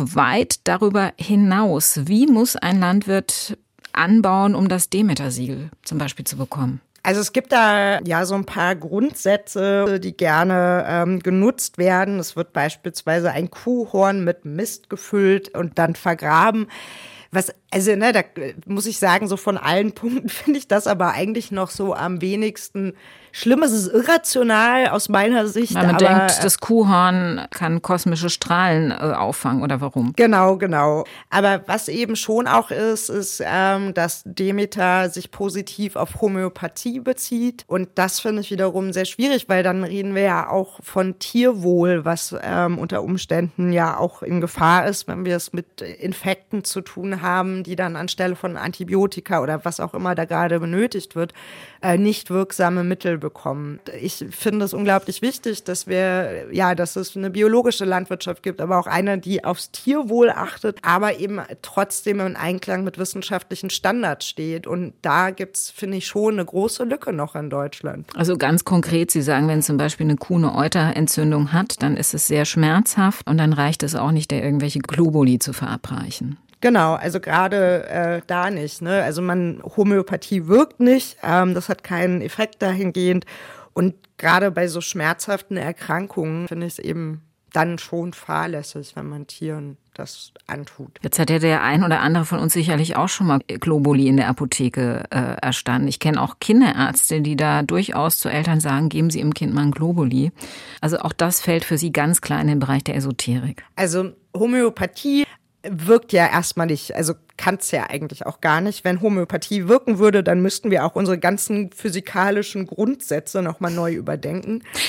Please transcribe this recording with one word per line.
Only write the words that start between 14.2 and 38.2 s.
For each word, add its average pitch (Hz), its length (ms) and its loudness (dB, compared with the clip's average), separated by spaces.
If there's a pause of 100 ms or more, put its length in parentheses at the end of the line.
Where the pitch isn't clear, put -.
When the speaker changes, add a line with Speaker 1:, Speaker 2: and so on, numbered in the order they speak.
Speaker 2:
mit 175 200 -2
Mist 160 440 -8
gefüllt 196 680 0
und 170 220 -4
dann 165 160 2
vergraben. 175 720 2 (640)
Was, 185 200 0 (180)
also, 190 260 2
ne, 226 160 4
da, 208 80 4
äh, - 340 -8 (120)
muss 202 200 -4
ich 220 120 -6
sagen, 196 280 4
so 190 100 -2
von 196 200 -2
allen 190 360 0
<laughs> - 20 -20
Punkten 240 340 -4
finde - 300 0
ich - 100 -10
das 208 180 2
aber 180 260 0
eigentlich 208 380 -4
noch 190 200 -4
so 196 240 -4
am 175 260 -4
wenigsten 196 720 -4 (420)
schlimm. 254 280 4
Es 269 100 2
ist 208 160 0
irrational 240 1000 4
aus 208 200 0
meiner 208 380 2
Sicht, 208 280 -2
Speaker 1:
Weil 180 120 4
man 175 100 6
Speaker 2:
aber 190 100 6
Speaker 1:
denkt, 190 380 6
das 190 160 2
Kuhhorn 180 880 4
kann 165 300 -2
kosmische 175 480 0
Strahlen, 165 600 2
äh, - 40 -2 (200)
auffangen, 127 480 0
oder 139 180 0
warum? 131 360 -2
Speaker 2:
Genau, 190 420 6
genau. 151 460 2 (260)
Aber 196 360 2
was 220 220 -4
eben 220 260 -2
schon 220 320 -2
auch 226 240 2
ist, 220 380 -2
ist, - 340 -6
ähm, 196 520 0
dass 170 320 -2
Demeter 185 800 0
sich 185 220 -12
positiv 202 640 -8
auf - 240 -6
Homöopathie 196 800 -4
bezieht. 240 680 -4
Und 185 280 -2
das 185 260 0